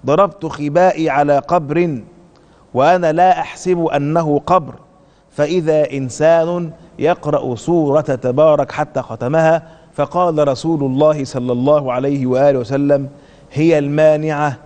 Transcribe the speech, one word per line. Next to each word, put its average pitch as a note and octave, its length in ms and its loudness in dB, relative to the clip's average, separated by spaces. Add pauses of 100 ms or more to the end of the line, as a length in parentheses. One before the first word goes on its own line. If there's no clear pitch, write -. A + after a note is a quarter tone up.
ضربت E3+ 400 0
خبائي D#3 640 0
على C#3+ 300 2
قبر D#3 600 -2 (720)
وأنا D#3+ 380 2
لا F3 280 4
أحسب F3 460 -4
أنه D3 600 -2
قبر، B2+ 280 0 (580)
فإذا D#3 600 0
إنسان D#3+ 800 0 (280)
يقرأ C#3+ 560 -2
سورة D#3 460 0
تبارك"، C#3 720 0
حتى D3 300 -6
ختمها. D#3 640 0 (300)
فقال D3+ 540 0
رسول D3 360 -2
الله C#3 400 2
صلى B2+ 280 -6
الله C3+ 420 0
عليه C3+ 320 -2
وآله C3 340 2
وسلم: C#3 500 -2 (440)
"هي D#3 260 2
المانعة D3+ 880 0